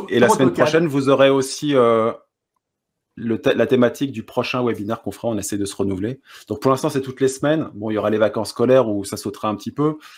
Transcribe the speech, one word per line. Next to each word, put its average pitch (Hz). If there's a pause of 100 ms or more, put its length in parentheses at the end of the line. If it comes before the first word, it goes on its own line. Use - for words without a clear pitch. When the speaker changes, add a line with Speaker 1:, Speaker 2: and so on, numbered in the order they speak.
Speaker 1:
Et 117
la 120
Speaker 2:
Pour 214
Speaker 1:
semaine 135
Speaker 2:
AutoCAD. 123
Speaker 1:
prochaine, 160
vous 135
aurez 135
aussi, 139
euh, 117 (1000)
le 113
thé-, -
la 113
thématique 123
du 110
prochain 127
webinaire 110
qu'on 104
fera. -
On 110
essaie 98
de 101
se 98
renouveler. 98 (280)
Donc 139
pour 135
l'instant, 135
c'est 135
toutes 131
les 135
semaines. 147
Bon, 107
il 107
y 104
aura 104
les 107
vacances 107
scolaires 120
où 101
ça 104
sautera 104
un 107
petit 104
peu. 156 (220)